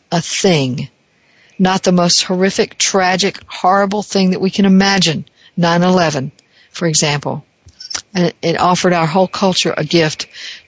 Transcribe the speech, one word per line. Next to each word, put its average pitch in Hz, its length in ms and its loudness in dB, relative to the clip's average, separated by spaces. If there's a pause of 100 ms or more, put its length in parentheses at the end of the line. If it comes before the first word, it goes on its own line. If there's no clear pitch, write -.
(120)
a 170 100 -2
thing. 143 680 -2 (680)
Not 190 260 0
the 185 80 2
most 175 320 2
horrific, 190 540 -2
tragic, 185 720 0
horrible 196 560 0
thing 190 280 0
that 185 100 -2
we 190 80 0
can 196 160 0
imagine, 196 600 2 (300)
nine 175 280 2
eleven. 160 480 0 (440)
For 170 120 -4
example. 147 560 -2 (680)
And 180 280 0
it 165 180 -2
offered 175 340 2
our 165 140 0
whole 185 200 2
culture 185 480 -2
a 156 100 -4
gift 156 420 0 (400)